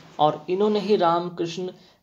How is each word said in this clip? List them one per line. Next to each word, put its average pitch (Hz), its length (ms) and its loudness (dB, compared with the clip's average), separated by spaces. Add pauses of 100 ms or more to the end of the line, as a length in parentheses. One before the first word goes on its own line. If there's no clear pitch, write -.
(200)
और 151 300 2
इन्होंने 208 300 0
ही 202 160 2
रामकृष्ण 175 760 -2 (320)